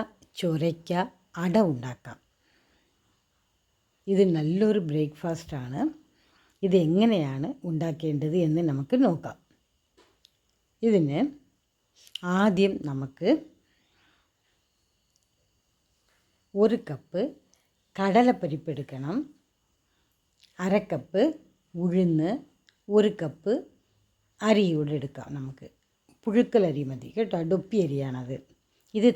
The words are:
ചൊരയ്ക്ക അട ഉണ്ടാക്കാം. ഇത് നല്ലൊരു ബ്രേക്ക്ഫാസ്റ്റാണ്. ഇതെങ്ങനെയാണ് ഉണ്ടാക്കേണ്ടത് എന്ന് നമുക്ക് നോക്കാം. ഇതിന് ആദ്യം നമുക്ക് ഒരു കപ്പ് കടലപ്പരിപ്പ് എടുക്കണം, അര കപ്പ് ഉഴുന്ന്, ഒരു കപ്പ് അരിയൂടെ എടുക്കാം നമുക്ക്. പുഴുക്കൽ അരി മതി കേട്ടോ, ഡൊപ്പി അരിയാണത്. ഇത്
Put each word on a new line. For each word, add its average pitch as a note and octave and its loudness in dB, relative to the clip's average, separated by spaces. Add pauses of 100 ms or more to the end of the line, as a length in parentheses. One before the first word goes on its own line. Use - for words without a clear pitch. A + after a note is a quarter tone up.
(400)
ചൊരയ്ക്ക E3 -2 (500)
അട F3+ 0 (160)
ഉണ്ടാക്കാം. B2 -10 (1900)
ഇത് G3 6 (140)
നല്ലൊരു G3 2 (100)
ബ്രേക്ക്ഫാസ്റ്റാണ്. D3+ -6 (840)
ഇതെങ്ങനെയാണ് F3 2 (200)
ഉണ്ടാക്കേണ്ടത് D#3 -2
എന്ന് D#3 0
നമുക്ക് C#3 -2
നോക്കാം. E3 -2 (1500)
ഇതിന് E3 2 (1160)
ആദ്യം G3 4 (160)
നമുക്ക് C3+ -4 (3250)
ഒരു A3 2 (120)
കപ്പ് F3 -6 (800)
കടലപ്പരിപ്പ് G3 2
എടുക്കണം, C#3 -8 (1500)
അര F#3+ 2 (160)
കപ്പ് F3+ 0 (640)
ഉഴുന്ന്, E3+ 2 (640)
ഒരു G#3 4 (100)
കപ്പ് E3 -4 (920)
അരിയൂടെ E3+ 2
എടുക്കാം C3+ -10
നമുക്ക്. C3+ -12 (560)
പുഴുക്കൽ A#3 2
അരി C#3+ -4
മതി B2+ -10
കേട്ടോ, G3 -2 (120)
ഡൊപ്പി F#3+ -2
അരിയാണത്. C3+ -6 (640)
ഇത് G#3 4